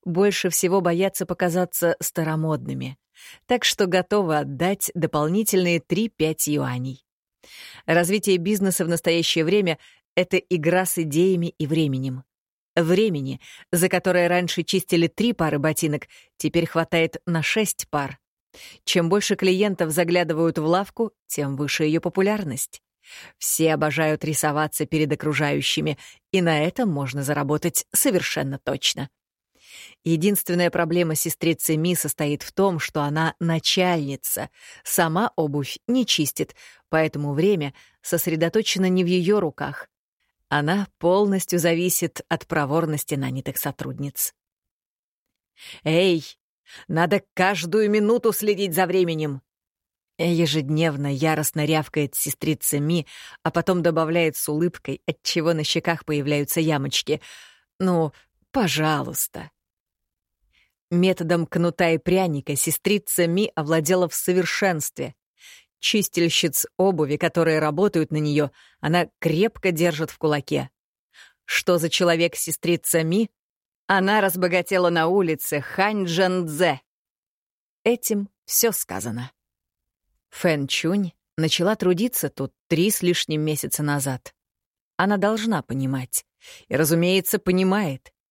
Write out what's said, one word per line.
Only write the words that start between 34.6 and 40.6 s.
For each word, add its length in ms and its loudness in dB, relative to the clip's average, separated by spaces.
сама 520 0
обувь 420 -2
не 180 2
чистит, 480 -2
поэтому 420 0
время 420 0
сосредоточено 840 0
не 140 4
в 60 2
её 320 2
руках. 480 -6
Она 380 0